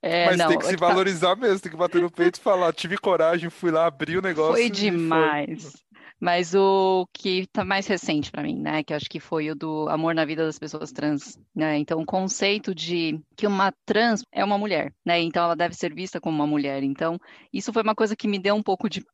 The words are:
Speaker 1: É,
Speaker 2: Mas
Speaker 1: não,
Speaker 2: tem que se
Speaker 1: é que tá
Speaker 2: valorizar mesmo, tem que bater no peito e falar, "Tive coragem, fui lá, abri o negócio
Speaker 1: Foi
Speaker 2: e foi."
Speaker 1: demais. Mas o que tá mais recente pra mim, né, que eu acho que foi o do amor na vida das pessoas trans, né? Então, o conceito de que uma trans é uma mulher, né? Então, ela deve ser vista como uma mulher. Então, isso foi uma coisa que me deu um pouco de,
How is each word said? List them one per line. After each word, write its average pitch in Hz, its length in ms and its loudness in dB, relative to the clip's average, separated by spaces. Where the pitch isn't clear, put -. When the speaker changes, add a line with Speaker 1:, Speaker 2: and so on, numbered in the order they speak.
Speaker 1:
É, 170 260 2
Speaker 2:
Mas 180 100 4
Speaker 1:
não, 170 120 4
Speaker 2:
tem 165 100 4
que - 60 -4
se 165 60 2
Speaker 1:
é - 40 2
que 160 40 -2
tá 175 80 4
Speaker 2:
valorizar 185 480 4
mesmo, 202 240 0
tem 175 120 -12
que 160 60 -16
bater 175 240 2
no 175 100 0
peito 170 240 2
e - 60 -16
falar, 180 300 2
"Tive 175 260 -4
coragem, 165 520 2
fui 170 220 -2
lá, 160 160 4
abri 156 300 -4
o 185 40 -2
negócio 160 320 2
Speaker 1:
Foi 240 120 4
Speaker 2:
e - 20 2
foi." 208 80 -4
Speaker 1:
demais. 160 960 0
Mas 175 340 0
o 190 580 4
que 185 400 -4
tá 202 140 -2
mais 196 220 -2
recente 160 440 -2
pra 147 120 -8
mim, 147 160 -6
né, 151 240 -4
que 156 100 -8
eu 151 40 -2
acho 147 120 -8
que 165 100 -12
foi 156 300 -4
o 156 60 -6
do 156 340 -4
amor 160 240 0
na 160 100 2
vida 156 220 -2
das 156 140 -4
pessoas 156 320 -10
trans, 147 480 -4
né? 156 220 0
Então, 156 220 -2
o 156 60 -4
conceito 190 720 -2
de 160 440 -4
que 214 120 -2
uma 196 260 2
trans 226 360 2
é - 140 -2
uma 202 120 0
mulher, 190 360 -2
né? 175 160 2
Então, 170 240 0
ela 170 120 2
deve 170 200 -2
ser 170 180 -6
vista 175 280 -8
como 160 140 -2
uma 147 120 0
mulher. 139 360 -2
Então, 165 360 -2
isso 214 220 -6
foi 226 80 0
uma 214 140 0
coisa 214 200 0
que - 120 -4
me 202 100 0
deu 196 160 0
um 214 100 0
pouco 196 240 -2
de, 180 160 -6